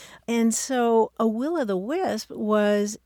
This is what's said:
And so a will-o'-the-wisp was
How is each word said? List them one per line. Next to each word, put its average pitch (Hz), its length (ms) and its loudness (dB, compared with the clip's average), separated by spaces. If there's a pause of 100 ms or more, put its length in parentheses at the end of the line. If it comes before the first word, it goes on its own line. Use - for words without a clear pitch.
(280)
And 226 280 2
so 233 640 2
a 226 80 2
will-o'-the-wisp 226 1040 -2
was 208 720 0